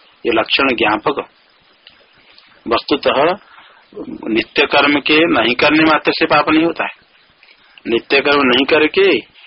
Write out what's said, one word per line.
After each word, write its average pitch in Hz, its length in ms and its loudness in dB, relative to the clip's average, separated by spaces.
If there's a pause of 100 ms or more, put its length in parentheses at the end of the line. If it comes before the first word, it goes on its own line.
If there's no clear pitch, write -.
(260)
ये - 0 -
लक्षण 117 420 0
ज्ञापक। 110 600 -2 (1400)
वस्तुतः 135 640 0 (960)
नित्य 113 380 -2
कर्म 143 340 0
के 151 180 0
नहीं 131 360 0
करने 151 280 2
मात्र 156 300 0
से 160 140 -2
पाप 151 220 0
नहीं 156 160 2
होता 165 200 -4
है, - 60 -8 (960)
नित्य 117 340 0
कर्म 143 200 2
नहीं 131 240 2
करके 156 560 2 (260)